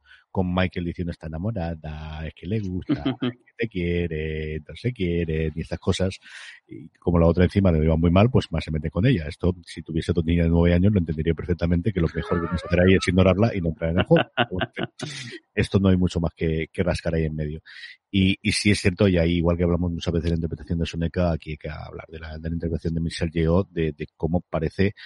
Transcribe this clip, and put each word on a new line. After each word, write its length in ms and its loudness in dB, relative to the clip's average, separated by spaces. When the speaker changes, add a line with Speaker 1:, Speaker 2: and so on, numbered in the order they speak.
Speaker 1:
con 200 0
Michael 340 0
diciendo 260 -4
"está 160 -12
enamorada, 960 -6
es 80 -10
que 120 -16
le 140 -2
gusta, 360 -4
Speaker 2:
<laughs> 260 -6
Speaker 1:
es 220 -4
que 140 -20
te 100 -4
quiere, 920 -4
no 140 -18
se 180 -4
quiere", 600 -2
y 60 -6
estas 180 -8
cosas. 400 -2
Y 220 -18
como 200 2
la 80 6
otra 180 4
encima 260 4
le 140 2
iba 120 4
muy 140 2
mal, 200 6
pues 200 0
más 140 -4
se 60 -12
mete 200 -4
con 160 0
ella. 220 0
Esto, 260 -2
si 160 -14
tuviese 320 -2
dos 100 0
niñas 220 2
de 40 2
nueve 240 6
años, 180 4
lo 60 2
entendería 360 -2
perfectamente 580 -2
que 80 -2
lo 140 2
mejor 260 -2
que 60 -4
puedes 180 -4
hacer 160 2
ahí 140 8
es 120 2
ignorarla 480 4
y 60 -2
no 80 -2
entrar 220 -4
en 80 0
el 80 0
juego. 200 4
Esto 240 0
no 100 6
hay 80 6
mucho 240 0
más 140 -2
que, 380 -2
que 100 -6
rascar 320 -2
ahí 100 0
en 100 -4
medio. 260 -6
Y, 320 2
y 100 0
sí 180 2
es 100 2
cierto, 280 2
y 100 4
ahí 180 2
igual 200 2
que 80 0
hablamos 260 0
muchas 220 -4
veces 120 -2
de 60 0
la 60 0
interpretación 420 -4
de 80 -2
Soneca, 460 -2
aquí 200 -6
hay 40 -8
que 140 -12
hablar 380 -14
de 100 -16
la, 200 -12
de 100 -8
la 60 -4
interpretación 400 -4
de 60 -2
Michelle 320 -4
Yeoh, 380 2
de, 220 -2
de 140 -10
cómo 320 -2
parece 460 -2